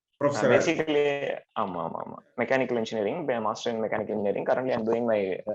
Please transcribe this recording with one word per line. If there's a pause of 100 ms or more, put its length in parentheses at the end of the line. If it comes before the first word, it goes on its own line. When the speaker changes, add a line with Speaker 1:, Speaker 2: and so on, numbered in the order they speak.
(240)
Speaker 1:
ப்ரொஃபஸரா
Speaker 2:
நான்
basically, (260)
ஆமா,
ஆமா,
ஆமா. (200)
மெக்கானிக்கல்
இன்ஜினியரிங்,
ப-,
master
in
mechanical
engineering.
Currently,
I
am
doing
my,
uh,